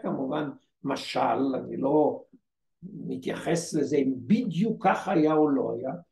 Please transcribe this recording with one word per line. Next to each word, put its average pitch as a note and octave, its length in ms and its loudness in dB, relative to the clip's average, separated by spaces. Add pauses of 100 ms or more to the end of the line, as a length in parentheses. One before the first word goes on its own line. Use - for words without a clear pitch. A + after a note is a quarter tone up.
כמובן C#3+ 480 -4 (340)
משל, C3+ 800 0
אני A#2 140 -8
לא C#3+ 460 2 (600)
מתייחס - 920 -4
לזה C#3+ 240 0
אם C3 200 2
בדיוק F#3+ 680 0
כך F3 240 2
היה D#3 260 4
או D3+ 160 4
לא C3 280 0
היה C3 140 -6 (200)